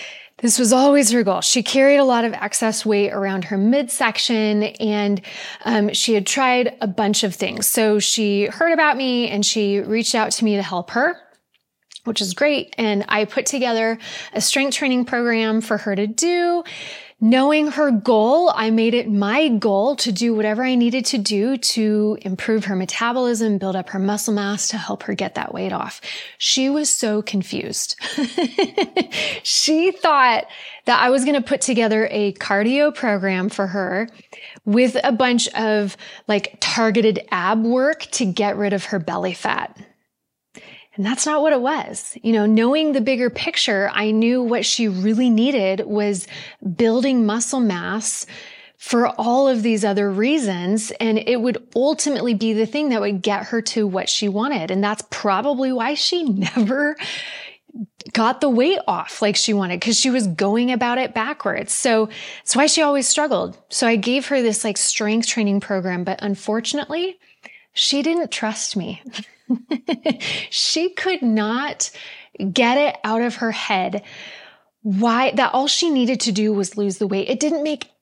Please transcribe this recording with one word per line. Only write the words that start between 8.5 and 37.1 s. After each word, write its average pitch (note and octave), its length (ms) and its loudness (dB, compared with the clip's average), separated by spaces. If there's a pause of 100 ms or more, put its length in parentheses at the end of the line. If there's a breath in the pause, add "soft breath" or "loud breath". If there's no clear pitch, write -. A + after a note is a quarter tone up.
about D4+ 240 2
me, B3 320 0
and G3+ 180 -2
she G3+ 320 0
reached A3 380 -2
out A3 160 0
to - 120 -2
me G#3 120 2
to G3 60 0
help F3+ 280 -6
her, D4+ 260 0 (840)
which A3+ 180 -6
is F#3 140 -4
great. C#4+ 420 0
And G#3 320 0
I G#3+ 160 0
put G#3+ 220 -4
together A3+ 520 0 (340 loud breath)
a - 80 -4
strength C4+ 340 0
training B3+ 300 0
program A3+ 560 0
for A3 180 -2
her G3+ 160 -4
to G3+ 140 0
do. F4 560 0 (600 loud breath)
Knowing C#4+ 440 4
her C#4+ 240 2
goal, A#3+ 600 4
I A3 180 0
made A3+ 240 4
it A#3+ 140 0
my G#3+ 380 2
goal A3 480 2
to A#3+ 160 -2
do A3+ 240 0
whatever G#3+ 300 0
I B3+ 100 0
needed A#3+ 320 2
to C4 120 0
do G#3 380 0
to G#3+ 640 0
improve G3+ 420 -2
her G3 100 -4
metabolism, A3+ 840 0
build F#3+ 180 -4
up F#3 140 -6
her G3 100 -4
muscle G#3 340 -2
mass G3+ 360 -2
to A3+ 60 -4
help G3+ 280 -8
her G#3 100 -6
get F#3+ 220 -4
that - 180 -6
weight F#3+ 180 -6
off. - 280 -8 (360 loud breath)
She - 320 0
was D4 240 0
so G#3+ 300 0
confused. - 720 -4 (220 loud breath)
<laughs> C4+ 120 0 (1160 loud breath)
She E4 480 2
thought C4+ 540 2 (400 loud breath)
that A#3+ 140 4
I B3 100 4
was B3+ 140 2
gonna C#4+ 180 2
put C4+ 180 -2
together A3 500 2
a G3+ 240 0
cardio B3+ 580 2
program G3 560 0
for G3 200 -2
her F#3+ 400 -2 (560 loud breath)
with B3 400 4
a C4+ 80 2
bunch B3 360 2
of, G#3+ 480 0 (300 loud breath)
like, G#3 340 0
targeted A3 680 2